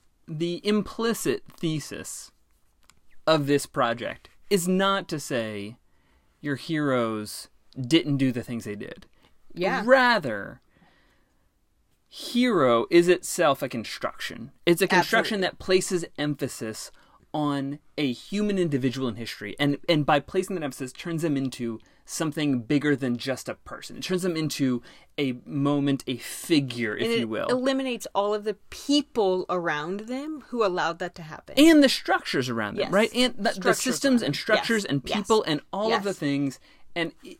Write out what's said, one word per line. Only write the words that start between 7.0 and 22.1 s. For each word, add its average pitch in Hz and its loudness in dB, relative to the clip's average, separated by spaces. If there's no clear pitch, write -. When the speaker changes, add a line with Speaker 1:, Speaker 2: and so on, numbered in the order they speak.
Speaker 1:
didn't 139 2
do 131 2
the 120 -4
things 117 -8
they 104 -8
did. - -14
Speaker 2:
Yeah. 208 -2
Speaker 1:
Rather, 202 2
Hero 165 2
is 170 8
itself 160 2
a 139 -2
construction. - -8
It's 170 6
a 190 4
construction 190 2
Speaker 2:
Absolutely. 175 2
Speaker 1:
that - -10
places 185 2
emphasis 139 -4
on 143 -2
a 139 2
human 202 -2
individual 135 0
in 107 -4
history. 110 -10
And, 143 2
and 156 4
by 147 4
placing 190 -2
that 165 -6
emphasis, 135 -8
turns 165 -6
them 156 0
into 120 -4
something 147 -2